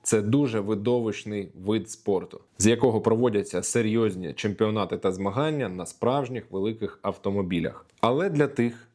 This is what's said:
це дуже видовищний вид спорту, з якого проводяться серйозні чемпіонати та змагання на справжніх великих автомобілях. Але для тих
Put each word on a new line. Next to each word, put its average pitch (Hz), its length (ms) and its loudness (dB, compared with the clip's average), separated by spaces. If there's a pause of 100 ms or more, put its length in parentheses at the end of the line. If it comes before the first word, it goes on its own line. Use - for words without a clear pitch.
це 107 180 2
дуже 113 380 2
видовищний 104 880 -2 (160)
вид 104 240 -2
спорту, 90 520 -4 (160)
з 98 100 6
якого 113 340 4
проводяться 110 600 2
серйозні 107 720 0
чемпіонати 107 640 -2
та 95 140 0
змагання 113 580 -2
на 90 160 -8
справжніх 123 680 -2
великих 104 500 -4
автомобілях. 95 840 -2 (140)
Але 143 300 2
для 147 180 2
тих 120 480 -2